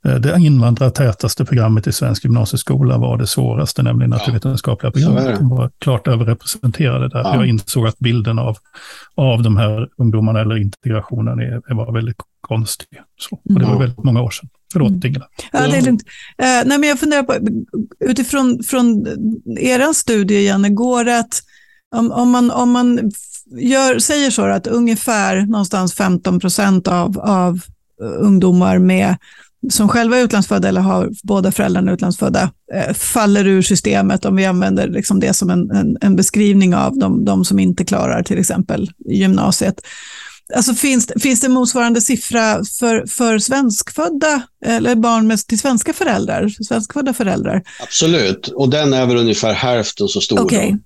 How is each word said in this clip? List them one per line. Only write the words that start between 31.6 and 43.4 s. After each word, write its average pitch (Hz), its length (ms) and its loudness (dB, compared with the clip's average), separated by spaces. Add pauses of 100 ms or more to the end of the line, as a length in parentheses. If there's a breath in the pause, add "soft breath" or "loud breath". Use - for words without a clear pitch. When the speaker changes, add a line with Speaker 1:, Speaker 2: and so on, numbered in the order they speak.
Speaker 3:
utlandsfödda, - 580 -2 (220)
eh, 196 200 -4
faller 202 540 0
ur 190 140 4
systemet, 196 640 0
om 190 100 0
vi 190 100 2
använder 190 420 0
liksom 175 320 -4
det - 140 0
som - 160 -2
en, 180 220 0
en, 185 300 0
en 196 140 4
beskrivning 196 600 2
av - 220 0
de, 202 280 0
de 190 200 0
som 196 140 2
inte 180 260 0
klarar - 380 -2
till 185 160 -2
exempel 180 520 -2 (180)
gymnasiet. 190 720 2 (760 loud breath)
Alltså 247 180 0
finns, 254 340 0 (120)
finns 262 220 2
det 269 80 0
motsvarande 240 520 2
siffra 220 600 0 (160)
för, 226 280 0
för 226 320 0
svenskfödda 277 1040 -2 (240)